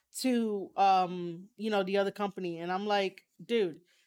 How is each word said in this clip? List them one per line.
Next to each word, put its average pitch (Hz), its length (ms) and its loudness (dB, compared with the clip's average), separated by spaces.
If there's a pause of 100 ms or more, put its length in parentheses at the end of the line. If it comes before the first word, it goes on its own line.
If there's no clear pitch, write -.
(200)
to, 226 560 0
um, 180 840 2
you 214 100 -4
know, 202 140 2
the 196 160 0
other 196 120 2
company. 185 480 -4
And 175 140 -4
I'm 196 140 -2
like, 196 400 0 (180)
"Dude, 196 380 -2 (240)